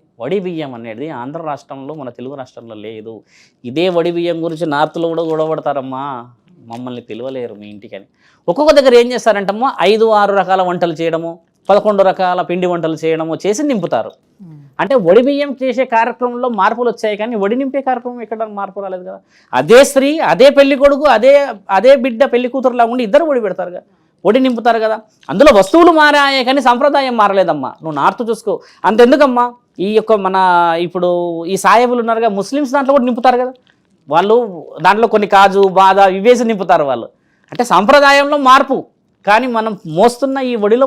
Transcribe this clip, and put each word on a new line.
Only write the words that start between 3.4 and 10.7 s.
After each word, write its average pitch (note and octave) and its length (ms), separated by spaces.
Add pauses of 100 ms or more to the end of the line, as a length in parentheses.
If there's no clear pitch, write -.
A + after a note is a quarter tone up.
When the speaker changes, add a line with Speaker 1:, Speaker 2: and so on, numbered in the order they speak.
Speaker 1:
ఇదే C#3+ 240
వడి E3+ 220
బియ్యం E3+ 340
గురించి E3 220
నార్త్లో D#3 420
కూడా E3 140
గొడవపడతారమ్మా. C#3+ 1080 (420)
మమ్మల్ని B2 360
పిలవలేరు A#2+ 520
మీ G#2 140
ఇంటికని. G#2 320 (440)
ఒక్కొక్క D4+ 280
దగ్గర C4 220
ఏం A#3+ 140
చేస్తారంటమ్మా, G#3 540 (220)
ఐదు A3 160 (140)
ఆరు G3+ 200
రకాల F#3 280
వంటలు F3 320